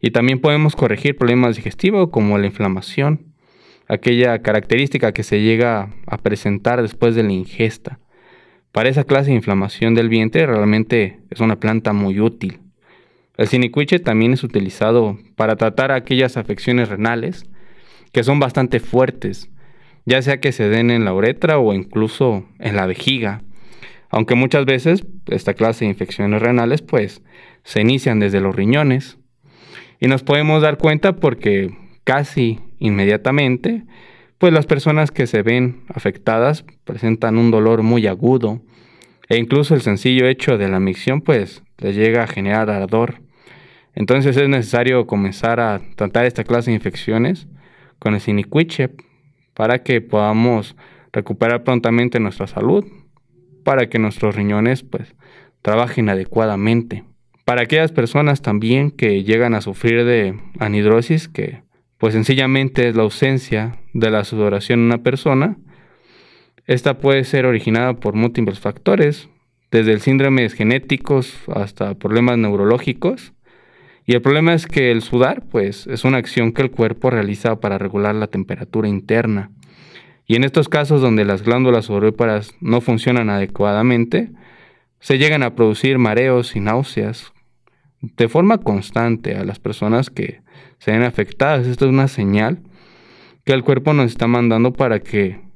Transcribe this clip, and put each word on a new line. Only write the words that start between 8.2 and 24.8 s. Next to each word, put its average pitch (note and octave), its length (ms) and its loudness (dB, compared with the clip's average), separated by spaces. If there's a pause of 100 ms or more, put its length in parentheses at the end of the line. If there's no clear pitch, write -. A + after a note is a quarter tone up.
Para A2+ 200 0
esa C3+ 140 0
clase C#3 260 2
de B2+ 60 4
inflamación G2+ 580 0
del A#2 160 2
vientre A2+ 360 2
realmente G#2+ 720 0 (120)
es - 100 -10
una A2 160 2
planta A2 380 -2
muy G2+ 260 -2
útil. A2 400 -4 (800)
El - 100 0
sinicuiche C3 520 0
también A#2+ 340 2
es C3 100 -4
utilizado G#2+ 720 0 (180)
para A2 220 0
tratar B2 360 0
aquellas B2+ 440 0
afecciones A#2 540 -2
renales A#2 560 -4 (680)
que B2 100 2
son C#3 160 2
bastante B2+ 420 0
fuertes, - 720 -2 (540)
ya B2+ 160 2
sea C3+ 200 -2
que C3+ 120 0
se G#2+ 160 -2
den A2+ 220 2
en A#2 160 2
la F#2 80 -2
uretra B2+ 440 2
o A2 140 2
incluso A2 720 -2 (140)
en G#2 180 -4
la F#2+ 80 0
vejiga, G#2+ 580 -4 (680)
aunque A2 240 0
muchas C3+ 300 2
veces C3+ 400 0 (220)